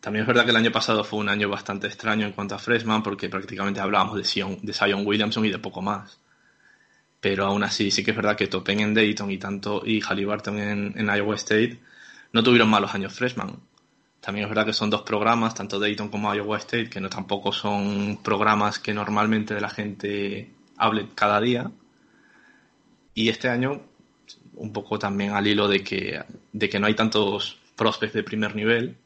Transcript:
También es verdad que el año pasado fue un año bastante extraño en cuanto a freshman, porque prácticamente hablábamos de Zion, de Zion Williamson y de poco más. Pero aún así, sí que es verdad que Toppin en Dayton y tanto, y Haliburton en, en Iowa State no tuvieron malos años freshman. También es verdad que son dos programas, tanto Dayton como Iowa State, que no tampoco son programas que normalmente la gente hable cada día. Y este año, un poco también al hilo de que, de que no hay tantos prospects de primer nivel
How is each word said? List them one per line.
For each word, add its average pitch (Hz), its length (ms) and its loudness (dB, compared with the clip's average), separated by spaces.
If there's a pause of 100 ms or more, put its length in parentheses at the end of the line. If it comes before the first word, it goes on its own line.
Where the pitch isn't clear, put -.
También 107 220 -2
es 110 40 0
verdad 120 160 6
que 117 60 2
el 113 80 6
año 113 140 4
pasado 107 340 2
fue 107 140 -4
un 104 100 -2
año 104 180 0
bastante 101 400 -4
extraño 107 380 -2
en 101 80 -6
cuanto 101 220 -6
a 98 40 -10
freshman, 110 440 2
porque 98 260 -4
prácticamente 98 500 -4
hablábamos 98 380 2
de 92 80 -4
Zion, 95 360 -2
de 101 120 -8
Zion 101 320 2
Williamson 107 400 0
y 107 40 2
de 90 100 -4
poco - 220 -8
más. 101 380 -6 (1000)
Pero 98 240 2
aún 101 180 2
así, 98 260 0
sí - 140 2
que 110 80 0
es 113 60 -2
verdad 107 180 2
que 104 120 0
Toppin 98 340 -2
en 104 120 2
Dayton 104 380 2
y 95 60 -4
tanto, 98 480 -4
y 110 160 0
Haliburton 101 580 -2
en, 101 380 -4
en 104 180 0
Iowa 104 200 0
State 113 440 0 (540)
no 113 100 4
tuvieron 120 240 8
malos 101 260 4
años 98 200 -6
freshman. 123 460 -6 (600)
También 104 260 -4
es 101 40 -8
verdad 107 160 2
que 107 80 0
son 107 160 0
dos 104 140 0
programas, 113 520 2
tanto 98 240 -6
Dayton 104 300 -2
como 104 240 -2
Iowa 104 240 -2
State, 117 320 -4
que 98 100 -10
no 95 100 -6
tampoco 98 440 -2
son 101 680 -2
programas 104 580 2
que 107 140 -4
normalmente 104 680 0
la 98 80 -4
gente 101 840 -6 (240)
hable 107 400 0
cada 104 240 4
día. 123 320 0 (1400)
Y 110 160 2
este 113 180 -2
año, 127 340 0 (720)
un 101 180 -10
poco 107 260 -4
también 101 320 -2
al 101 160 0
hilo 104 220 4
de 98 140 2
que, 95 380 -6 (300)
de 107 180 -2
que 101 100 -2
no 104 80 2
hay 110 60 4
tantos 107 640 0 (180)
prospects 110 380 0
de 107 100 0
primer 107 320 -4
nivel 113 500 2